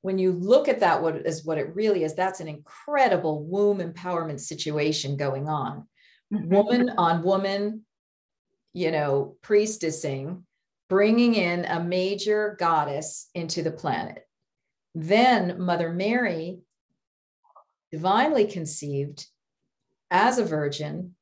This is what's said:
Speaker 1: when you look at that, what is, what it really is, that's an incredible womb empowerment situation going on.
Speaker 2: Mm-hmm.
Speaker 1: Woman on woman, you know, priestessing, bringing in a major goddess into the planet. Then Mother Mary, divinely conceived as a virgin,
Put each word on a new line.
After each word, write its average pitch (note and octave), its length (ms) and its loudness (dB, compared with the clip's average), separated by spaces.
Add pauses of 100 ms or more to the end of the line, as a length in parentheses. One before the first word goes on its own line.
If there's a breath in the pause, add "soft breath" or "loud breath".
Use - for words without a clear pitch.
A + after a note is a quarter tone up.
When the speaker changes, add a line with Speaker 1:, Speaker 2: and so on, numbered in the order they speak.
Speaker 1:
when F#3+ 160 -2
you F#3 140 4
look G3 360 4
at D#3+ 120 2
that, E3+ 220 4
what D#3+ 140 0
is, D3+ 280 -6
what D#3+ 140 -2
it D3+ 160 -6
really G3 300 0
is, D#3 100 -4
that's F#3 260 -2
an D#3 80 -10
incredible E3+ 960 0
womb G3+ 340 2
empowerment E3 640 -6
situation D3 760 -4
going C#3 320 -4
on. D3 380 -6 (460 soft breath)
Speaker 2:
Mm-hmm. F3 220 0
Speaker 1:
Woman A#3+ 440 4
on E3+ 240 2
woman, G3 600 -2 (920)
you F3 160 0
know, C#3+ 520 0
priestessing, E3 1000 -2 (460)
bringing A3 460 4
in F3 300 0
a E3+ 180 -2
major G3+ 760 -2
goddess D#3 760 -2
into E3 280 -4
the D#3 80 0
planet. - 560 -6 (680)
Then F#3 680 2
Mother E3+ 320 -2
Mary, F#3 680 -2 (1300)
divinely G#3 560 4
conceived C#3+ 800 -6 (840)
as A#3 280 4
a G#3+ 60 2
virgin, D3+ 760 -4